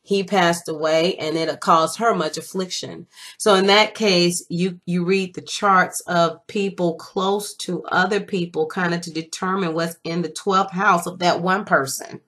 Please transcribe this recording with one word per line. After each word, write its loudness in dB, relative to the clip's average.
He -2
passed 0
away, 2
and -4
it -2
caused 4
her 2
much -2
affliction. -8
So 4
in 4
that 4
case, 2
you, -2
you -2
read 0
the -10
charts 2
of 0
people -2
close -4
to -8
other 0
people -2
kinda -2
to -12
determine -4
what's -4
in -4
the -4
twelfth 0
house 2
of -10
that 2
one 0
person. -2